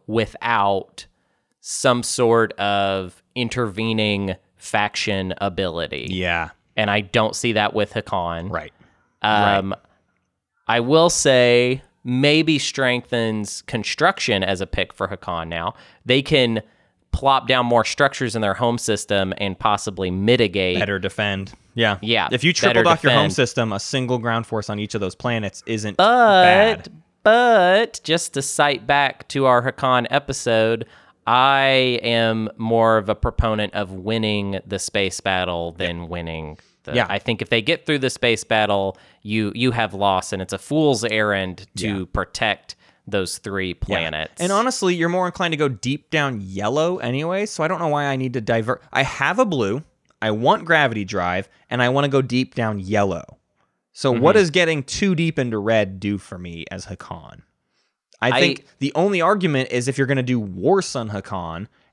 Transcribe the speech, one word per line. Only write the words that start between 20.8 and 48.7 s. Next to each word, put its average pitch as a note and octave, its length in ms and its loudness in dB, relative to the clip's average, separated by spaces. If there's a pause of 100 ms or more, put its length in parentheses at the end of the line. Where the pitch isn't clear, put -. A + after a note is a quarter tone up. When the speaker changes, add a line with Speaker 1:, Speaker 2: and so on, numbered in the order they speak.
Speaker 2:
defend. G2 540 -4 (240)
Yeah. G#2+ 260 2
Speaker 1:
Yeah, G#2+ 300 0
Speaker 2:
If B2 140 -2
you F3 80 2
triple A#2+ 220 2
Speaker 1:
better A#2 100 4
Speaker 2:
dock E3 180 2
your C#3 80 4
home A2+ 120 4
Speaker 1:
defend. G2 100 0
Speaker 2:
system, A#2 400 0
a G2 80 -6
single B2+ 360 -2
ground A#2 300 -4
force G#2+ 220 -6
on G#2 100 -6
each G#2 160 -6
of G#2 60 -4
those F#2 140 -4
planets A2+ 500 -4
isn't G#2+ 320 -4
Speaker 1:
But F3+ 80 4
Speaker 2:
bad. G#3 840 6 (340)
Speaker 1:
But A3 800 4
just E3 300 -2
to C#3 80 -2
cite C#3+ 460 0
back C#3 420 0
to C3+ 160 0
our B2 160 6 (100)
Hakan B2+ 380 0
episode, A2+ 760 0 (420)
I C3 720 4
am A2+ 560 0
more A2+ 400 4
of G#2 120 0
a G#2 60 0
proponent A2 600 -2
of G2 160 -6
winning G2+ 760 -2
the G2 140 -6
space G2 400 -4
battle F2 580 -4
Speaker 2:
Yeah. F2+ 100 -4
Speaker 1:
than E2+ 220 -8
winning E2 480 -10 (260)
the - 120 -10
Speaker 2:
Yeah. A#2 140 0
Speaker 1:
I G2+ 100 -4
think - 240 -4
if - 60 -8
they A#2 120 2
get D#3 240 -2
through D3 140 0
the B2+ 100 -2
space A#2 340 0
battle, G2+ 540 0 (240)
you, G#2+ 320 -2
you B2 180 0
have A2+ 220 -2
lost, G2 400 0
and F#2+ 80 -4
it's F#2 120 -8
a F#2+ 40 -6
fool's C#3+ 480 0
errand G2 600 -2 (100)
to G2+ 220 -4
Speaker 2:
Yeah. F#2 120 -6
Speaker 1:
protect - 640 -4 (300)
those G2 320 -4
three F#2+ 320 -6
Speaker 2:
Yeah. F2 40 -6 (120)
Speaker 1:
planets. D#2+ 560 -6
Speaker 2:
And F3+ 100 -2
honestly, G3+ 440 0
you're E3+ 140 0
more F3+ 180 -2
inclined F3 240 -4
to D#3 60 -2
go D3+ 120 0
deep C3 400 -6
down C#3+ 320 -2
yellow A#2 560 -2
anyway, D#3+ 480 -4
so E3+ 180 -6
I D#3 40 0
don't E3+ 120 -4
know E3+ 80 -2
why D3 180 -2
I C#3 100 -2
need C3 180 -4
to B2+ 80 -4
divert. A#2 400 -2 (100)